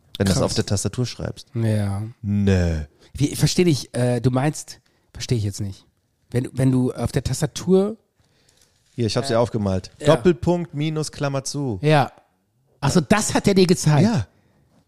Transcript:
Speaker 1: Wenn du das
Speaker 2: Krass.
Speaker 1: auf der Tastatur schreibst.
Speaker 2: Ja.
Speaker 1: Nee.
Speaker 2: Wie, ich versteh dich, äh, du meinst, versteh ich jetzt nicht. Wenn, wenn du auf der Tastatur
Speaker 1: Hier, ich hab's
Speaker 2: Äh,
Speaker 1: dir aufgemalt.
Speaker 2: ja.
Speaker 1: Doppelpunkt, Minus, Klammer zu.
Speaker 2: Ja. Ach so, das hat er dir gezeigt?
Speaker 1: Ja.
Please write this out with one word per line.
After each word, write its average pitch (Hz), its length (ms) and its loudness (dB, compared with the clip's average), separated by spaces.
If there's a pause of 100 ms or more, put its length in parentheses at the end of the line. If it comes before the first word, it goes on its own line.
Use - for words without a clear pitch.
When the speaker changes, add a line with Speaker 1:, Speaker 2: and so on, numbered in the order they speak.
(180)
Speaker 1:
Wenn 196 80 0
du 196 40 2
das - 40 2
Speaker 2:
Krass. - 80 0
Speaker 1:
auf 170 120 0
der - 120 0
Tastatur 107 400 -2
schreibst. - 480 -10
Speaker 2:
Ja. 104 480 -2 (200)
Speaker 1:
Nee. 95 600 2 (320)
Speaker 2:
Wie, 139 140 0
ich - 100 -8
versteh 160 260 2
dich, 156 300 0
äh, 123 260 0
du 123 100 0
meinst, 131 500 -2 (320)
versteh - 240 -6
ich 104 80 -2
jetzt 101 160 -6
nicht. 98 260 -10 (440)
Wenn, - 220 -2
wenn 131 200 2
du 127 200 0
auf 120 200 -4
der 135 120 -2
Tastatur 190 720 0 (960)
Speaker 1:
Hier, 117 120 -2
ich 101 100 -2
hab's 123 120 -2
Speaker 2:
Äh, 120 40 -2
Speaker 1:
dir 113 80 2
aufgemalt. 101 580 -2
Speaker 2:
ja. 147 160 4
Speaker 1:
Doppelpunkt, 175 600 0
Minus, 156 360 -4
Klammer 139 320 -4
zu. 127 400 -6
Speaker 2:
Ja. 147 300 4 (680)
Ach 143 120 0
so, 180 80 2
das 208 340 2
hat 196 140 0
er 196 60 4
dir 185 120 6
gezeigt? 156 380 4
Speaker 1:
Ja. 208 240 0 (600)